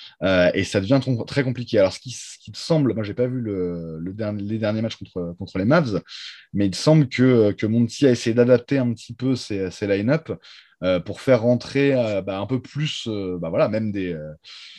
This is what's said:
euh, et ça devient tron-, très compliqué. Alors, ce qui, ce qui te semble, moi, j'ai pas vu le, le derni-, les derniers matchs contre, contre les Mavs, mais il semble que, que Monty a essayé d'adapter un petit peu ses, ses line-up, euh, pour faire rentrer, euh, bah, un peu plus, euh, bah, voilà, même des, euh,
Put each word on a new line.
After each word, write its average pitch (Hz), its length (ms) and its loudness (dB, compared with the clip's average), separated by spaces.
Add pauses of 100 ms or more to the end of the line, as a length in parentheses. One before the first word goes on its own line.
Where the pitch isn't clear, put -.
(220)
euh, 90 320 4
et 95 100 0
ça 98 180 -2
devient 123 200 2
tron-, 123 220 -2
très - 200 -2
compliqué. 120 360 -2
Alors, - 140 4
ce - 60 -14
qui, 127 120 -12
ce - 280 -14
qui - 120 -20
te - 60 -16
semble, 143 360 0
moi, 107 100 -4
j'ai 101 120 -8
pas 123 120 0
vu 127 140 -6
le, 87 580 -6
le 90 140 -8
derni-, 104 300 -6
les 107 160 -4
derniers 110 220 0
matchs 110 160 -4
contre, 87 420 -10
contre 95 180 -8
les 95 80 0
Mavs, 123 360 2 (520)
mais 101 140 0
il 90 80 -2
semble 151 320 4
que, 123 460 4
que 110 120 -4
Monty 117 400 2
a 127 60 8
essayé 120 240 0
d'adapter 120 420 4
un 120 160 0
petit - 200 -14
peu 127 220 -2
ses, 98 360 -6
ses 101 160 -6
line-up, 113 440 0 (500)
euh, 90 200 2
pour 98 180 -10
faire 123 220 4
rentrer, 127 520 2
euh, 110 280 0
bah, 95 180 -6
un 101 60 -6
peu 123 160 -4
plus, - 460 -8
euh, 98 300 -4
bah, 85 120 -6
voilà, 120 180 2
même 107 240 -4
des, 92 220 -4
euh, 76 180 -12 (480)